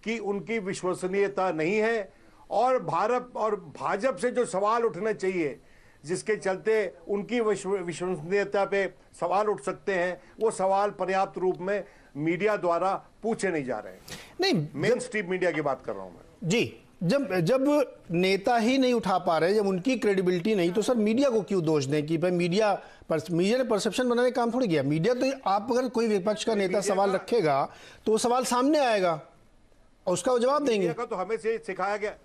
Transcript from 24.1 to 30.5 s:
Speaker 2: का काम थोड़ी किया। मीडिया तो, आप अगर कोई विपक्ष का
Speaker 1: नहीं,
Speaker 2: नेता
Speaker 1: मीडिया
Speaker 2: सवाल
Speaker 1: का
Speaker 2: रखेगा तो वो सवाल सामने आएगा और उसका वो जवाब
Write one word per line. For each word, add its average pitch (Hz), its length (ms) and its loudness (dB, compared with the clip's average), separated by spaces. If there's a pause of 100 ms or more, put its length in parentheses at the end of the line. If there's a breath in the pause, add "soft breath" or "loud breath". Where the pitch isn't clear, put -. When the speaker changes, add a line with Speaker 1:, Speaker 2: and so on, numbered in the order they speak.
Speaker 2:
का 247 100 -2
काम 233 100 0
थोड़ी 247 160 0
किया। 156 160 2
मीडिया 160 300 2
तो, 262 360 -2
आप 208 220 0
अगर 247 180 2
कोई 233 180 0
विपक्ष 208 380 0
का 226 100 0
Speaker 1:
नहीं, 196 120 0
Speaker 2:
नेता 185 100 0
Speaker 1:
मीडिया 196 180 0
Speaker 2:
सवाल 196 140 4
Speaker 1:
का 190 60 0
Speaker 2:
रखेगा 156 540 2 (360 loud breath)
तो 214 60 2
वो 220 60 4
सवाल 240 280 2
सामने 269 340 2
आएगा 190 420 2 (840)
और 180 60 2
उसका 254 180 0
वो 247 80 4
जवाब 262 180 2